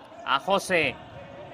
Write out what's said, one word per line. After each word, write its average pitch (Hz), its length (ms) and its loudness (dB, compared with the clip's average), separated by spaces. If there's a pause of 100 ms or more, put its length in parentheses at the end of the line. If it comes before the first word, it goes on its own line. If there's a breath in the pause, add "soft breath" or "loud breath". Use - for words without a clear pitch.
(260)
a 135 140 4
José. 170 560 2 (580)